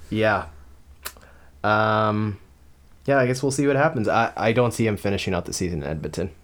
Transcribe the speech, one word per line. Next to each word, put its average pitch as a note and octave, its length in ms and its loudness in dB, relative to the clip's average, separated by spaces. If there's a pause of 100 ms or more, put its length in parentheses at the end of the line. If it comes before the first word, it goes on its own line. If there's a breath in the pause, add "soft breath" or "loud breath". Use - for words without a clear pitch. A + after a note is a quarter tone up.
Yeah. G#2 360 2 (1200 soft breath)
Um, G#2+ 760 2 (640)
yeah, C#3 140 2
I B2 80 4
guess B2+ 160 -2
we'll C3+ 80 2
see C#3 160 0
what C#3 80 4
happens. C#3 320 2
I, A2 300 2
I A2+ 160 2
don't A#2+ 200 2
see A2+ 140 0
him G#2 100 0
finishing G2 360 -2
out F2 120 -2
the - 80 -10
season E2+ 300 -4
in C#2 60 -6
Edmonton. D#2 420 -6 (120)